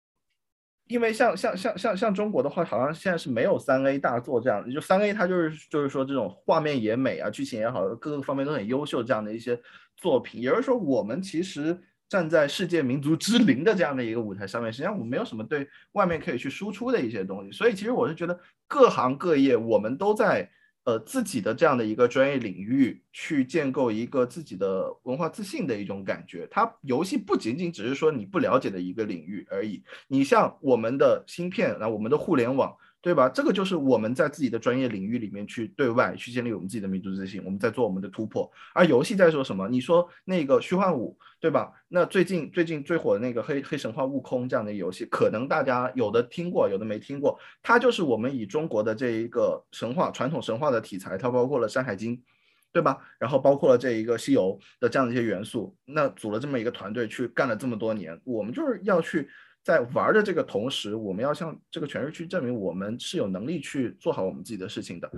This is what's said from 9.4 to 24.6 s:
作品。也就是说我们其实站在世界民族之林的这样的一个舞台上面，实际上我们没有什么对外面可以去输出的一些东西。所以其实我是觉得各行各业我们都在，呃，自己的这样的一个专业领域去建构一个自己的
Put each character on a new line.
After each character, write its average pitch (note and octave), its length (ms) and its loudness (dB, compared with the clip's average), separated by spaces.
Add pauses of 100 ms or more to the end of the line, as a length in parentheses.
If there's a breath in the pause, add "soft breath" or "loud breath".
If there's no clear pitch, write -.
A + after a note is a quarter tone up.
作 C#3+ 240 2
品。 A2 220 -8
也 B2 80 0
就 D#3+ 60 4
是 A#3+ 80 2
说 C4 120 2
我 C3+ 280 0
们 A#2+ 180 -4
其 E3 220 -4
实 E3 360 -4 (300 soft breath)
站 F3 200 0
在 E3 180 6
世 F#3+ 200 -2
界 D#3+ 140 2
民 C3+ 200 0
族 D3+ 140 2
之 G#3+ 240 4
林 D3 240 6
的 G#3+ 100 6
这 F3 100 2
样 C#3+ 120 0
的 B2+ 80 -2
一 A2 100 -2
个 A#2 60 -2
舞 G#2 160 -4
台 G2+ 100 -8
上 A#2+ 160 -4
面， A2+ 100 -2
实 A#2 60 -10
际 C#3+ 60 -6
上 G#3 100 -2
我 G3 60 -4
们 A2+ 80 -6
没 B2 100 -4
有 G#3+ 60 -2
什 F3 120 -8
么 A2 80 -6
对 C#3 240 -4 (260 soft breath)
外 G3 120 2
面 E3 140 0
可 D#3+ 120 -4
以 B2 60 0
去 C#3 120 -6
输 G3+ 220 -6
出 A#3+ 200 -6
的 A3 80 4
一 A#2+ 100 -2
些 G#2 140 -4
东 G2 220 -8
西。 G2 60 -16
所 A3+ 180 2
以 A#3 40 4
其 G3 120 -8
实 A#3+ 60 -2
我 D3 160 2
是 D#3 60 -4
觉 E3+ 140 -4
得 F3 100 -4 (300 soft breath)
各 F3+ 220 8
行 C3 280 2
各 E3 200 2
业 C3+ 180 6
我 A2+ 240 4
们 A2+ 180 -2
都 G#3 160 2
在， E3+ 340 2 (380 soft breath)
呃， A#2 140 2
自 B3+ 240 -4
己 - 160 -4
的 A2 160 0
这 D#3+ 100 4
样 C#3+ 120 4
的 A2+ 80 0
一 G#2+ 100 -2
个 B2 120 6
专 C3+ 220 4
业 C#3+ 60 -2
领 A2+ 200 -4
域 A2+ 460 2 (120)
去 C#3 320 -2
建 C#3 260 0
构 B2+ 180 2
一 A2 160 -2
个 B2+ 200 0
自 D3+ 180 -8
己 A2 140 -14
的 F#2+ 360 -2 (100)